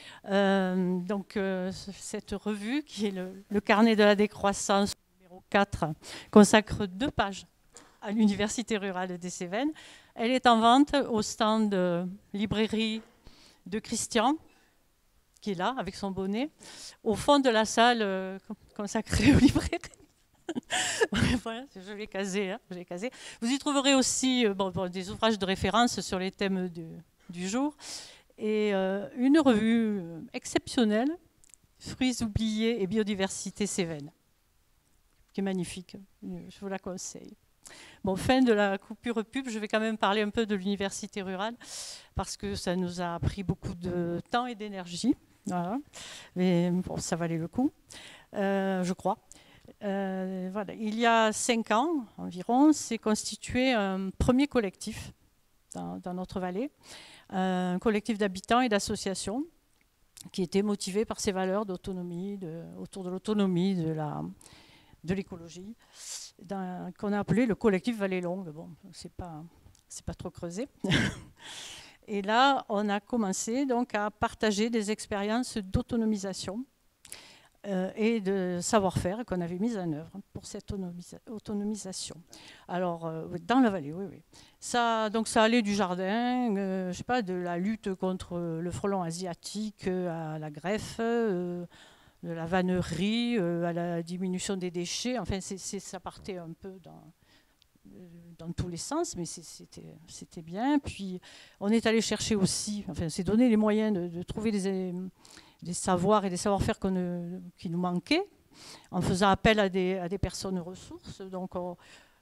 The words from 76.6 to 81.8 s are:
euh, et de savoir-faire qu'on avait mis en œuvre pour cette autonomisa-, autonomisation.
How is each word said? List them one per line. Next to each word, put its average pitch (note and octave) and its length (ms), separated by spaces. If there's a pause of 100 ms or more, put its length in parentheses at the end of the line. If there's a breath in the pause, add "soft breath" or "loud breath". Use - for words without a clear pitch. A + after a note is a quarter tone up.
euh, F#3+ 280
et A3 260
de F#3 400
savoir-faire G3 640
qu'on F3+ 160
avait E3+ 160
mis A3+ 180
en F3+ 160
œuvre D#3+ 200 (220)
pour - 120
cette - 260
autonomisa-, F3+ 460 (140)
autonomisation. G#3 840 (520 loud breath)